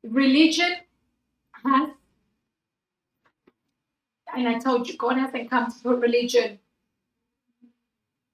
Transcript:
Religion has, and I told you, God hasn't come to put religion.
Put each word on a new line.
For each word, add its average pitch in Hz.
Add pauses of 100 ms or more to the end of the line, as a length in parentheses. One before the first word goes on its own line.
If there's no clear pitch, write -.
Religion 311 (880)
has, 277 (2500)
and 247
I 233
told 240
you, -
God 254
hasn't 262
come 240
to -
put 247
religion. 240 (1800)